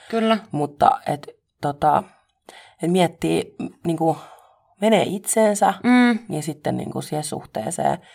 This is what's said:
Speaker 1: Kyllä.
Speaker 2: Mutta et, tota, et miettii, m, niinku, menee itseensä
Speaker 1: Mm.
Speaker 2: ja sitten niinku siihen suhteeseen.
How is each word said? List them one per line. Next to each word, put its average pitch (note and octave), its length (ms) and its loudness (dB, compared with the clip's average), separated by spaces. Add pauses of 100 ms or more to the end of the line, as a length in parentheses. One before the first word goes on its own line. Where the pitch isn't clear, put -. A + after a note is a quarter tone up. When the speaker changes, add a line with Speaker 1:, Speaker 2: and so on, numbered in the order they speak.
Speaker 1:
Kyllä. A3 280 2 (140)
Speaker 2:
Mutta C#3+ 400 0 (160)
et, D3 200 -4 (340)
tota, D3 420 0 (800)
et E3 80 0
miettii, E3 680 0
m, - 60 -8 (200)
niinku, D#3+ 320 0 (640)
menee G#3 220 4
itseensä G#3 720 0 (100)
Speaker 1:
Mm. A#3+ 360 4 (160)
Speaker 2:
ja D3+ 60 -4
sitten C#3+ 360 -4
niinku C#3 240 -8
siihen D3+ 220 -6
suhteeseen. - 720 -4 (180)